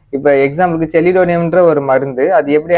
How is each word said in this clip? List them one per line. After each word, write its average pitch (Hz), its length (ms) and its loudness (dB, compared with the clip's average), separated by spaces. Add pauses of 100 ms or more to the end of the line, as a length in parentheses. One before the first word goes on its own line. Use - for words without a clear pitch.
(100)
இப்ப 139 200 -2 (160)
எக்ஸாம்பிளுக்கு 160 480 -2
செலிடோனியம்ன்ற 175 640 0 (120)
ஒரு 147 80 0
மருந்து, 135 540 -2
அது 143 180 0
எப்படி 160 260 0